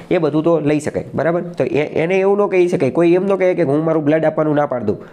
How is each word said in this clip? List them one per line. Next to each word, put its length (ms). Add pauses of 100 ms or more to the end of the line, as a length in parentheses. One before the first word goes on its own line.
(100)
એ 80
બધું 240
તો 180
લઈ 200
શકાય, 240 (100)
બરાબર? 280
તો 220
એ, 140
એને 400
એવું 200
ન 80
કહી 220
શકાય, 220
કોઈ 220
એમ 140
ન 100
કહે 180
કે 80
હું 220
મારું 200
બ્લડ 200
આપવાનું 300
ના 120
પાડી 180
દઉં. 140 (140)